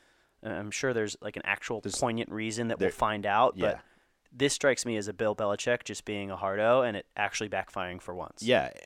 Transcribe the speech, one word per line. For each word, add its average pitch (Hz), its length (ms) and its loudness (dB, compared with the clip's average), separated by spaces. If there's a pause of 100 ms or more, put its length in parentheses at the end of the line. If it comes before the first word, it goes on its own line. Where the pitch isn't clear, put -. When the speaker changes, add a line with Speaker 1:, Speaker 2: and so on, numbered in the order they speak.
(440)
Speaker 1:
I'm 104 280 -6
sure 135 200 0
there's, 107 280 0
like, 104 160 -8
an 98 80 -8
actual 101 360 -2
Speaker 2:
There's 101 180 -4
Speaker 1:
poignant 117 320 0
reason 110 380 -4
that 113 120 -2
Speaker 2:
there 92 80 4
Speaker 1:
we'll 87 60 0
find 107 320 0
out. 107 300 6
Speaker 2:
Yeah. 175 100 2
Speaker 1:
But 101 140 0 (540)
this 139 200 2
strikes 131 320 2
me 117 100 0
as 104 120 -2
a 104 40 -4
Bill 104 240 2
Belichick 110 480 0
just - 200 -8
being 101 260 -4
a 95 60 -4
hardo 107 460 4
and 113 140 0
it 92 100 -8 (100)
actually 104 320 -2
backfiring 92 520 -4
for 90 140 -10
once. - 280 -10
Speaker 2:
Yeah, 98 280 4 (160)